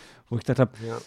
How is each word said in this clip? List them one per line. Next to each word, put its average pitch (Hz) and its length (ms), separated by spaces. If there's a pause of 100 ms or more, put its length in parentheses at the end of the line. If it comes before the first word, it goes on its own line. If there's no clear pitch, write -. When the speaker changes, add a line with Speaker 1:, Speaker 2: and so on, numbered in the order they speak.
(300)
Speaker 1:
wo 120 80
ich - 60
gedacht 127 160
hab, 123 180
Speaker 2:
Ja. 113 300